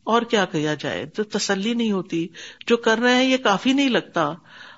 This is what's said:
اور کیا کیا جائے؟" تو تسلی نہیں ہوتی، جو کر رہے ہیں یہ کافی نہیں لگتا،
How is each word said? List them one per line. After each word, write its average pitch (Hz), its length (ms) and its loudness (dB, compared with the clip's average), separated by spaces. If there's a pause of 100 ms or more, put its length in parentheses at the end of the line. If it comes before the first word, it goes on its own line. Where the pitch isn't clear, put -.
اور 233 180 2
کیا 220 220 0
کیا 151 300 -2
جائے؟" 127 320 -6
تو 208 160 -6
تسلی 208 520 -2
نہیں 233 180 0
ہوتی، 175 360 -4 (380)
جو - 100 4
کر 226 220 2
رہے 247 160 2
ہیں 254 100 4
یہ 262 120 2
کافی 247 360 2
نہیں 277 160 2
لگتا، 165 440 -2 (460)